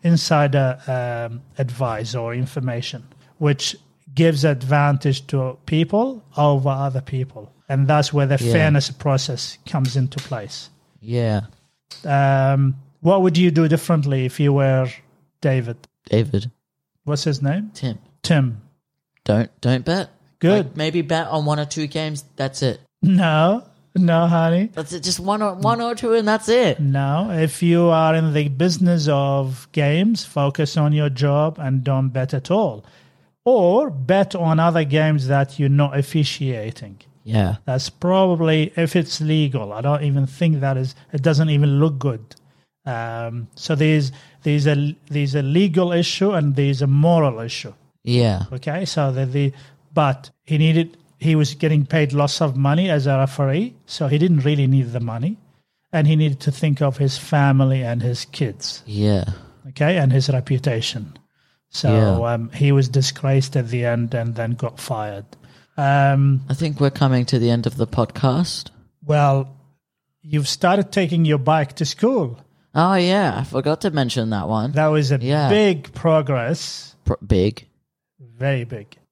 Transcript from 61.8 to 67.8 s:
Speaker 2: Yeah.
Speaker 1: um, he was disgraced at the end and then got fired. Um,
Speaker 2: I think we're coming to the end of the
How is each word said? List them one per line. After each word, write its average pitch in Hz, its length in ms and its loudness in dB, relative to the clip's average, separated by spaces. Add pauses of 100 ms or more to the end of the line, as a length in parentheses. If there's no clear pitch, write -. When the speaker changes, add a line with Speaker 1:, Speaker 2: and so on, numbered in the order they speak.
Speaker 2:
Yeah. 117 120 0
Speaker 1:
um, 113 180 -6
he 143 220 2
was 135 160 2
disgraced 135 680 0
at 117 120 -4
the 120 160 -2
end 117 280 -2
and 117 220 -4
then 117 160 -4
got 117 280 -6
fired. 104 460 -8 (520)
Um, 139 720 4
Speaker 2:
I 139 40 -2
think 151 260 -4
we're 139 120 4
coming 127 360 2
to 127 120 0
the 117 100 2
end 117 160 0
of 127 120 -4
the 117 100 -2